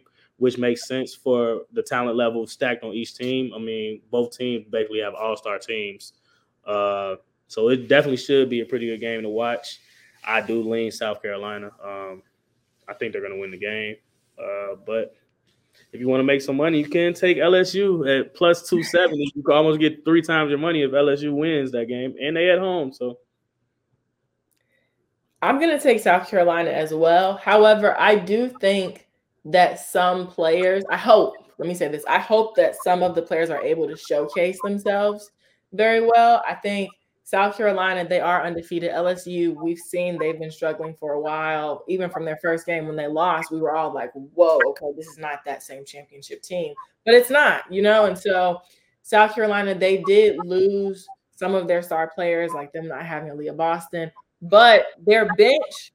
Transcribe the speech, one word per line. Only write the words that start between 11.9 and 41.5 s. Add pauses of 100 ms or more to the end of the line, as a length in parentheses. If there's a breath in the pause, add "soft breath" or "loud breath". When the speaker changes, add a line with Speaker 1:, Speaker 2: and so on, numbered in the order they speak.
Speaker 1:
I
think
they're
gonna
win
the
game. (420)
Uh, (100)
but (800 soft breath)
if
you
wanna
make
some
money,
you
can
take
L
S
U
at
plus
two
seventy.
You
can
almost
get
three
times
your
money
if
L
S
U
wins
that
game,
and
they
at
home,
so. (2250)
Speaker 2:
I'm
gonna
take
South
Carolina
as
well.
However,
I
do
think (380)
that
some
players,
I
hope, (240)
let
me
say
this,
I
hope
that
some
of
the
players
are
able
to
showcase
themselves (420)
very
well.
I
think (320)
South
Carolina,
they
are
undefeated.
L
S
U, (100)
we've
seen
they've
been
struggling
for
a
while.